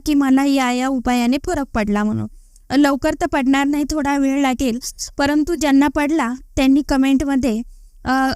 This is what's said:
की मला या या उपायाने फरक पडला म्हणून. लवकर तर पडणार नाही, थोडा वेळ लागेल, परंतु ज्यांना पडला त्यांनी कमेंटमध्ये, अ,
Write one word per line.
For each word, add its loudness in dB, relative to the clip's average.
की 0
मला 4
या 2
या -2
उपायाने 0
फरक -2
पडला 0
म्हणून. -2
लवकर 2
तर -4
पडणार 0
नाही, -2
थोडा -2
वेळ 0
लागेल, -2
परंतु 0
ज्यांना 4
पडला -2
त्यांनी 4
कमेंटमध्ये, 0
अ, 0